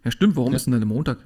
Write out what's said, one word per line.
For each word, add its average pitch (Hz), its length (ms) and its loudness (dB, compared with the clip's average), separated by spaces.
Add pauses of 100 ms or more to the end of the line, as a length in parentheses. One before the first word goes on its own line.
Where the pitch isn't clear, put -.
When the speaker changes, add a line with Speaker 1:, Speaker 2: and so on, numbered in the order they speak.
Speaker 1:
Ja, 123 60 -2
stimmt, 190 260 2
warum 131 160 0
Speaker 2:
Ja. 131 40 0
Speaker 1:
ist - 100 -6
denn 127 60 0
dann 117 100 2
der 107 60 -2
Montag? 151 380 -2